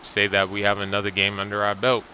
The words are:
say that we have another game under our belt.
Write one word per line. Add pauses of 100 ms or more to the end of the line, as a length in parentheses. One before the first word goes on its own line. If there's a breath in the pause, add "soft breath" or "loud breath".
say
that
we
have
another
game
under
our
belt. (100)